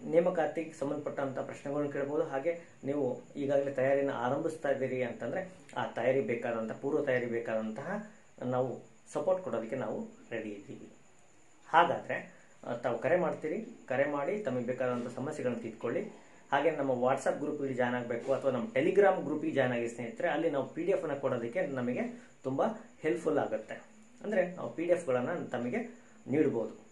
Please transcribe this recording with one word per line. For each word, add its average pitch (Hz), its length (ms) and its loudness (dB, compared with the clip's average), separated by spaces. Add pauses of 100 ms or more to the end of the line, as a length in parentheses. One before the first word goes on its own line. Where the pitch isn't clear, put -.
ನೇಮಕಾತಿಗೆ 160 720 2
ಸಂಬಂಧಪಟ್ಟಂಥ 139 600 -2
ಪ್ರಶ್ನೆಗಳನ್ನ 143 500 -4
ಕೇಳ್ಬೋದು. 143 340 0
ಹಾಗೆ 147 360 0 (240)
ನೀವು 131 380 0 (140)
ಈಗಾಗಲೇ 139 360 2
ತಯಾರಿಯನ್ನು 139 420 2
ಆರಂಭಿಸ್ತಾ 143 560 0
ಇದ್ದೀರಿ 127 340 0
ಅಂತಂದ್ರೆ 123 460 -4 (280)
ಆ 117 80 0
ತಯಾರಿ 127 360 2
ಬೇಕಾದಂಥ, 117 500 -2
ಪೂರ್ವ 143 300 -2
ತಯಾರಿ 123 240 2
ಬೇಕಾದಂತಹ 117 840 -4 (360)
ನಾವು 127 340 0 (340)
support - 300 2
ಕೊಡೋದಕ್ಕೆ 113 320 -2
ನಾವು 131 320 -4 (240)
ready 107 180 -6
ಇದ್ದೀವಿ. 101 400 -12 (840)
ಹಾಗಾದ್ರೆ, 156 640 4 (340)
ಆ, 123 80 -4
ತಾವು 120 220 -2
ಕರೆ 170 220 4
ಮಾಡ್ತೀರಿ, 156 680 -4
ಕರೆ 139 240 2
ಮಾಡಿ 143 280 0
ತಮಗೆ 123 260 -2
ಬೇಕಾದಂಥ 123 500 -2
ಸಮಸ್ಯೆಗಳನ್ನ 123 460 -2
ತಿದ್ಕೊಳ್ಳಿ. 120 400 -4 (500)
ಹಾಗೆ 147 200 4
ನಮ್ಮ 139 200 0
WhatsApp 131 480 2
ಗ್ರೂಪ್‌ಗೆ 139 340 -2
join 123 220 2
ಆಗಬೇಕು 120 380 -2
ಅಥವಾ 131 180 2
ನಮ್ಮ 113 220 -2
Telegram 185 500 6
ಗ್ರೂಪ್‌ಗೆ 151 280 -2
join 127 220 4
ಆಗಿ 120 140 0
ಸ್ನೇಹಿತರೆ, 123 420 -4
ಅಲ್ಲಿ 160 200 2
ನಾವು 135 200 0
ಪಿ 160 140 -6
ಡಿ 190 80 2
ಎಫ್ 175 120 2
ಅನ್ನ 147 100 -2
ಕೊಡೋದಕ್ಕೆ 123 480 -2
ನಮಗೆ 135 600 -2 (220)
ತುಂಬ 135 200 0 (380)
helpful 160 360 2
ಆಗುತ್ತೆ. - 440 -4 (420)
ಅಂದ್ರೆ 185 320 2
ನಾವು - 180 -6
ಪಿ 165 120 -2
ಡಿ 175 60 4
ಎಫ್‌ಗಳನ್ನ 131 380 2 (220)
ತಮಗೆ 123 260 -2 (500)
ನೀಡ್ಬೋದು. 120 520 2 (120)